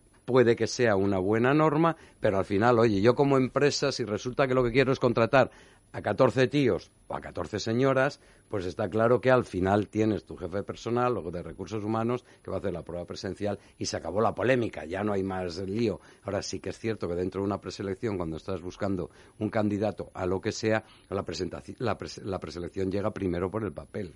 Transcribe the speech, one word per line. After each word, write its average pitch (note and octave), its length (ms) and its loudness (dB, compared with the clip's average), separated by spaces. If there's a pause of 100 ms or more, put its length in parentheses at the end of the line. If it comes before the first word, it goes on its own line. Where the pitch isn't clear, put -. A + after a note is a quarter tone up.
(240)
puede A#2+ 320 6
que A2 120 0
sea A2+ 280 2
una G2 240 2
buena A2+ 340 2
norma, D#3 440 4 (240)
pero G2+ 160 2
al F#2+ 80 0
final, A2+ 340 4
oye, G#2+ 220 4
yo A#2 140 6
como C#3 220 4
empresa, C3+ 540 0
si A#2+ 140 -6
resulta A#2+ 420 -2
que B2+ 60 -2
lo B2+ 100 4
que A#2 80 0
quiero C3 220 4
es A#2+ 60 -2
contratar A#2 520 4 (420)
a G2 80 -8
catorce B2 460 4
tíos A#2 440 0 (160)
o - 80 -6
a D2 60 -8
catorce F2 380 -6
señoras, C3 600 2 (300)
pues F#2+ 160 -4
está F#2 240 -4
claro A2+ 320 4
que C3 100 4
al B2 140 4
final F#2+ 420 2
tienes G#2+ 380 0
tu D#2+ 100 -12
jefe F2+ 220 -8
de G2+ 60 -4
personal A#2+ 540 -2
o E2+ 140 -6
de F2 100 -8
recursos F2 420 -8
humanos A2+ 420 -2 (180)
que F#2 80 -10
va F#2+ 60 -4
a - 20 -6
hacer F#2 140 -4
la E2 100 -8
prueba E2+ 220 -10
presencial G2 520 -6 (200)
y G#2 80 -6
se - 100 -4
acabó E2+ 260 -4
la G2+ 140 2
polémica, A2 480 0
ya F2+ 200 -6
no G#2 100 0
hay G2 100 0
más F#2 360 -6
lío. G2 420 -2 (220)
Ahora G2 180 -4
sí - 180 -8
que F#2+ 120 -8
es - 80 -12
cierto G#2+ 280 -4
que F2 80 -4
dentro F#2 260 -2
de G2 60 -2
una G2 140 -2
preselección, G2 560 -6
cuando E2 180 -2
estás F2 260 -6
buscando F2+ 480 -2 (300)
un G#2+ 100 0
candidato G#2 640 -2
a F#2 120 -4
lo F2+ 160 0
que A2 100 -2
sea, A2 320 0 (260)
la F#2+ 160 -4
presentaci-, D#2+ 540 -8
la G#2+ 180 -2
pres-, - 260 -14
la F#2+ 160 -6
preselección F2 520 -6
llega G2+ 200 -2
primero F2+ 380 -2
por A2 140 -6
el F#2 80 -6
papel. E2+ 440 -10